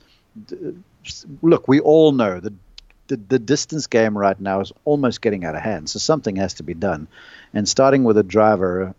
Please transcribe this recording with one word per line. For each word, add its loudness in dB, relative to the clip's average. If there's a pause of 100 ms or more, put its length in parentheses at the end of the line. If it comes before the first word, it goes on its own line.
(480)
d-, -12 (320)
s-, -16 (160)
look, 4
we 4
all 6
know 0
that -10 (540)
the, -4
the 0
distance -4
game 2
right 0
now -2
is -8 (120)
almost 0
getting -2
out -6
of -8
hand, -6
so -10
something -2
has -4
to -16
be -10
done. -6 (460)
And -2
starting 4
with 4
a 4
driver, 2